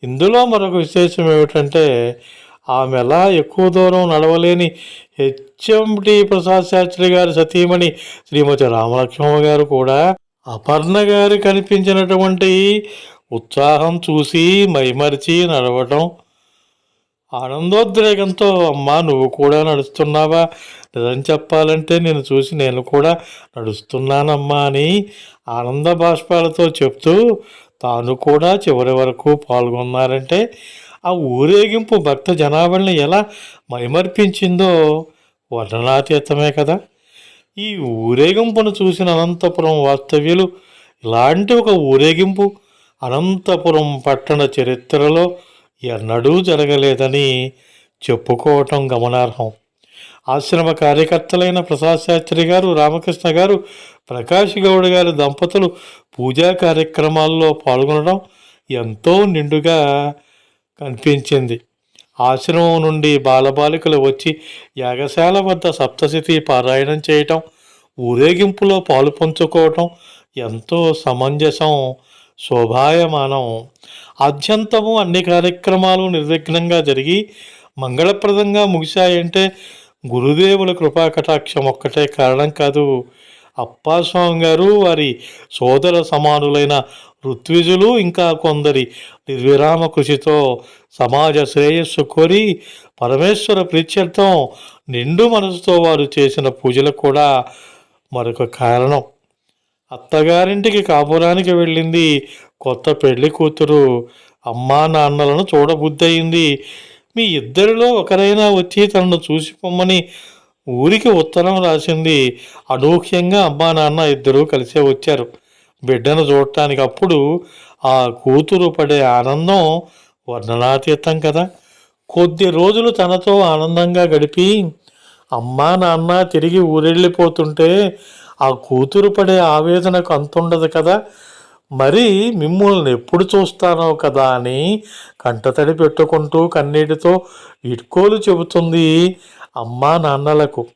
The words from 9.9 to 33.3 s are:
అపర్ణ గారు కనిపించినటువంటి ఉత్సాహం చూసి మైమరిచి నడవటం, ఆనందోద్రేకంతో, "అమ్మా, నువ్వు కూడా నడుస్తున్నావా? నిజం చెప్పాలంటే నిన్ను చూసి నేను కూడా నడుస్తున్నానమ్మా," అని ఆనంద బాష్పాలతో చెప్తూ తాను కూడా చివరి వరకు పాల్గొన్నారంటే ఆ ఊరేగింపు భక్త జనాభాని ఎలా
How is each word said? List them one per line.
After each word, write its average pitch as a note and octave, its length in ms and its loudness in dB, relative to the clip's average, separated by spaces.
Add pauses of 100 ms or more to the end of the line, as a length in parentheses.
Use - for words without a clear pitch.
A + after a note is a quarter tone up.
అపర్ణ D3+ 520 -2
గారు G3+ 380 2
కనిపించినటువంటి F#3+ 1500 2 (480)
ఉత్సాహం D3 640 0 (140)
చూసి E3+ 560 2
మైమరిచి C#3+ 800 0
నడవటం, C3 640 -2 (1200)
ఆనందోద్రేకంతో, F#3+ 1300 0
"అమ్మా, C#3+ 340 0
నువ్వు C3+ 280 0
కూడా C#3+ 340 2
నడుస్తున్నావా? D#3 840 0 (480)
నిజం B2 260 -4 (100)
చెప్పాలంటే D#3 680 0
నిన్ను D#3 340 -2
చూసి C3+ 220 0
నేను C3 280 -2
కూడా D3+ 360 2 (400)
నడుస్తున్నానమ్మా," C#3+ 1040 -2
అని D3+ 420 0 (420)
ఆనంద B2 380 -6
బాష్పాలతో E3+ 800 0
చెప్తూ E3 720 0 (420)
తాను A#2+ 320 -4
కూడా D3+ 400 2
చివరి C3 360 0
వరకు C3 440 0
పాల్గొన్నారంటే B2+ 1160 -2 (540)
ఆ F3+ 60 -2
ఊరేగింపు F#3 840 0
భక్త D3+ 380 -2
జనాభాని F3 640 0
ఎలా E3 280 0 (480)